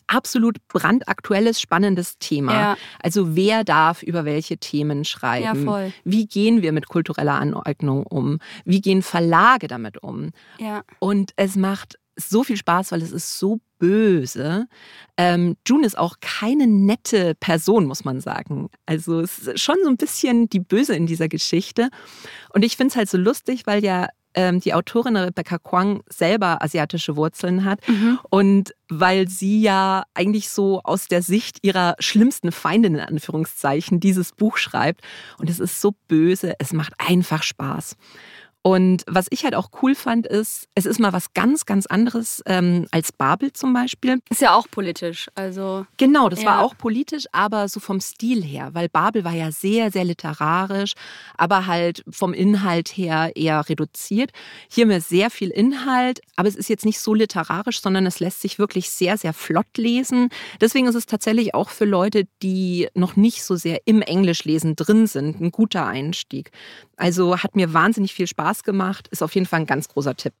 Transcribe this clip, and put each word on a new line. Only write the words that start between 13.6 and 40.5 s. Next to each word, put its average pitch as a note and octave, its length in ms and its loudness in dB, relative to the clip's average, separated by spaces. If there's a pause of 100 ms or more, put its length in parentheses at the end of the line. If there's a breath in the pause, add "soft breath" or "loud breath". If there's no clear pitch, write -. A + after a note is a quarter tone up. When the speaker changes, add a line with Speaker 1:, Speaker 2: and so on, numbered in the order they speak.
Speaker 1:
böse. F3+ 880 0 (500 loud breath)
Ähm, F3 380 2 (120)
June C#4+ 180 4
ist G3+ 120 -2
auch E3+ 240 -2
keine C4 460 0
nette G3 680 4
Person, F3 500 2
muss C3+ 200 -6
man C3+ 160 -4
sagen. C#3+ 480 -8 (160)
Also E3 340 -2
es E3 200 -6
ist - 220 -8
schon E4 220 2
so D#4 60 2
ein B3+ 80 2
bisschen A#3+ 500 2
die F#3+ 120 0
Böse G#3 360 2
in E3 120 0
dieser E3 200 -2
Geschichte. E3 600 -2 (640 loud breath)
Und G3+ 100 4
ich A#3 140 0
find's C4 180 0
halt G#3+ 140 0
so F#3+ 80 0
lustig, A#3+ 480 0
weil G#3 180 0
ja, F#3 240 0 (280)
ähm, F3+ 240 2
die F3 140 -2
Autorin A3+ 440 0
Rebecca F3+ 400 -4
Kuang F#3+ 500 0
selber F3+ 540 0
asiatische D#3 540 -2
Wurzeln F3+ 500 -2
hat. G3 220 -2
Speaker 2:
Mhm. A#3 320 2 (100)
Speaker 1:
Und G3 440 4 (160)
weil F#3 380 2
sie G3 340 0
ja F#3+ 420 2 (100)
eigentlich G#3 360 0
so G3 340 0
aus - 240 -2
der F3+ 160 2
Sicht G3 400 -2
ihrer F3+ 360 2
schlimmsten G#3+ 520 2
Feindin, F#3 440 2
in D3 60 -2
Anführungszeichen, D#3 1000 -2
dieses F#3 340 2
Buch G#3+ 240 0
schreibt. - 440 -2 (380 loud breath)
Und D#3+ 100 -4
es E3+ 100 -4
ist - 220 -4
so G3+ 120 2 (140)
böse, E3+ 520 2
es D3 140 -6
macht D#3 260 -4
einfach F3 440 2
Spaß. - 520 -8 (720 loud breath)
Und F#3 420 4
was F#3 220 0
ich - 140 -6
halt C#4 120 0
auch - 160 -4 (100)
cool C4 120 4
fand, A#3 320 -2
ist, - 480 -4